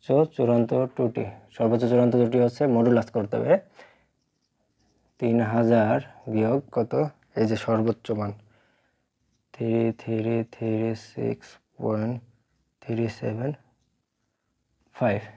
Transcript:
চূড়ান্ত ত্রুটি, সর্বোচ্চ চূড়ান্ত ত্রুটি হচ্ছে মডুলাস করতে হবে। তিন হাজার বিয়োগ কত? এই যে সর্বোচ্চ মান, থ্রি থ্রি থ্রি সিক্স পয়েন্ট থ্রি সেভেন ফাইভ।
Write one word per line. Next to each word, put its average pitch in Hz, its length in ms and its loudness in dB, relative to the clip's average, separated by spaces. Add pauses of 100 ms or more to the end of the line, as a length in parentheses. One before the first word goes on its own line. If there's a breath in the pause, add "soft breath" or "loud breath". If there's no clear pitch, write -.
চূড়ান্ত 123 640 2 (240)
ত্রুটি, 120 300 -2 (320)
সর্বোচ্চ 117 340 0
চূড়ান্ত 123 300 4
ত্রুটি 120 240 2
হচ্ছে 120 180 -2 (120)
মডুলাস 117 420 2
করতে 104 220 -4
হবে। 151 160 2 (1700 soft breath)
তিন 117 160 2 (160)
হাজার 117 440 4 (360)
বিয়োগ 110 280 0 (160)
কত? 120 160 -2 (480)
এই 113 100 2
যে 110 60 0 (100)
সর্বোচ্চ 110 400 -2 (120)
মান, 104 120 -4 (1200)
থ্রি 117 180 -4 (280)
থ্রি 113 360 -2 (180)
থ্রি 113 180 -4 (360)
সিক্স - 380 -6 (340)
পয়েন্ট 110 360 -4 (680)
থ্রি 117 220 -4 (140)
সেভেন 113 320 -6 (1500)
ফাইভ। 104 240 -2 (160)